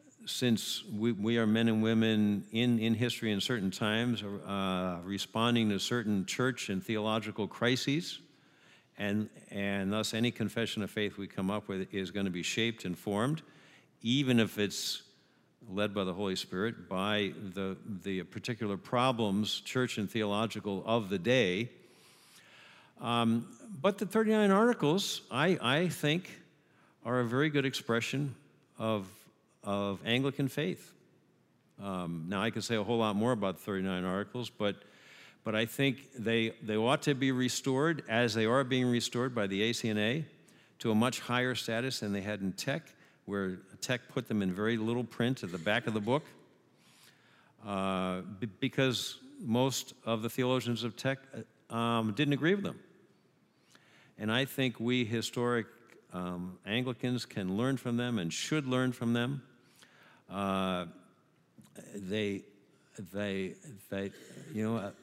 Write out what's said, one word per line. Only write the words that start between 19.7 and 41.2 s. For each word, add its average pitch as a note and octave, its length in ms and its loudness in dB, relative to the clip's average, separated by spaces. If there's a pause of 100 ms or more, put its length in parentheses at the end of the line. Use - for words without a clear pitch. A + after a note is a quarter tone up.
and G2+ 120 -2
theological, G#2 760 -2
of A2 240 0
the G2 100 0
day. A2 500 2 (1300)
Um, A#2 460 2 (340)
but G3 160 2
the A3 80 -4
thirty-nine G#3+ 440 4
Articles, G3 800 4
I, D3+ 320 4
I C#3+ 280 4
think, D3+ 420 0 (720)
are B2 160 0
a B2 60 2
very C3 240 2
good C#3+ 160 2
expression B2+ 680 -2 (460)
of, G#2+ 280 0 (540)
of G2+ 440 -2
Anglican C3 420 0
faith. - 460 -6 (920)
Um, F2 460 -4
now, G2 120 0
I A2+ 80 2
could G#2+ 140 -4
say A#2 120 0
a G#2 80 2
whole A2+ 160 0
lot G#2+ 180 2
more A#2 160 4
about G2 240 0
the - 60 -18
thirty-nine F#2+ 420 -2
Articles, G#2 440 -2
but, G2+ 280 -2 (640)
but A2 100 -2
I A2 120 2
think C3+ 320 0 (200)
they, A2+ 360 2 (100)
they A2 140 0
ought B2 240 4
to D3 120 2
be C3+ 200 2
restored, C3 720 0
as A2+ 260 2
they A2+ 120 4
are B2+ 180 4
being B2+ 220 2
restored B2 500 0
by G#2 120 0
the G2 160 0
A A2+ 100 2
C A2+ 160 -2
N G#2+ 80 0
A, A#2 280 0 (540)
to A#2 120 0
a G#2+ 40 4
much A#2+ 240 2
higher B2 360 0